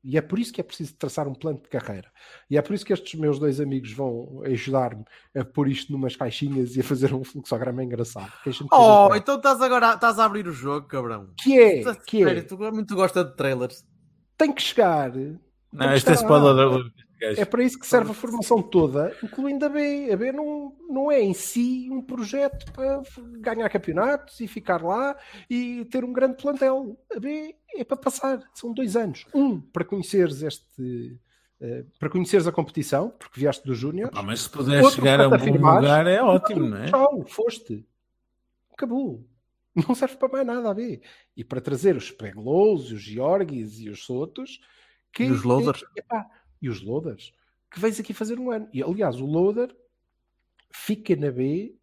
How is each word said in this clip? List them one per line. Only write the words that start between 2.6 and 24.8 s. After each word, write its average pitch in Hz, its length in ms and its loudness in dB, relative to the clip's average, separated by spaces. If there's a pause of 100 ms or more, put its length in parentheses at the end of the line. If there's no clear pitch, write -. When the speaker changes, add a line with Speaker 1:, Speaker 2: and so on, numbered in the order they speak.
Speaker 1:
por 190 100 -4
isso 202 140 -6
que 214 60 0
estes 175 260 -6
meus 147 220 0
dois 147 200 0
amigos 131 320 -6
vão 131 540 -8
ajudar-me 123 580 -2 (320)
a 131 80 -4
pôr 139 240 -2
isto 135 240 -4
numas 135 220 -4
caixinhas 131 640 -4
e 131 40 0
a 123 40 0
fazer 135 280 0
um 131 120 -6
fluxograma 127 580 -8
engraçado. 113 500 -8 (120)
Queixam-me 139 260 -6
que - 60 8
Speaker 2:
Oh, 208 320 10
Speaker 1:
seja 202 100 4
Speaker 2:
então 277 180 0
estás 269 240 2
agora 247 300 4
a, 220 40 2
estás 214 260 2
a 220 40 6
abrir 202 220 -2
o 170 60 -8
jogo, 139 340 -6
cabrão. 113 500 -8
Speaker 1:
Que 269 240 6
é, 202 200 10
Speaker 2:
Estás 214 240 -4
Speaker 1:
que 214 180 2
é. 170 40 8
Speaker 2:
sério, - 200 0
tu 190 180 -12
é 220 60 -6
muito 214 240 -6
gosta 185 300 2
de 135 120 -10
trailers. 127 480 -4 (520)
Speaker 1:
Tem 302 160 2
que - 100 -6
chegar, 156 500 2
tem 139 240 -8 (360)
Speaker 3:
Não, 135 160 0
Speaker 1:
que 139 60 4
Speaker 3:
este 139 160 4
é - 20 10
Speaker 1:
estar - 120 4
Speaker 3:
spoiler 143 300 8
Speaker 1:
lá. 131 80 6
Speaker 3:
alert, 127 240 2 (100)
este - 240 -20
gajo. 110 200 -2
Speaker 1:
É 202 40 2
para 247 200 -2
isso 254 160 -2
que - 60 -16
serve 220 260 2
a - 20 -6
formação 226 480 -2
toda, 151 600 0
incluindo 277 440 -4
a - 20 0
B. 285 440 -4
A 190 40 0
B 240 160 -4
não, 294 400 -8 (160)
não 277 220 -2
é 277 100 4
em 196 140 0
si 254 560 -4
um 262 100 -6
projeto 254 720 -6
para 269 280 -4
f-, 269 200 -20 (200)
ganhar 226 280 -4
campeonatos 208 720 -2
e 226 60 -10
ficar 185 360 -4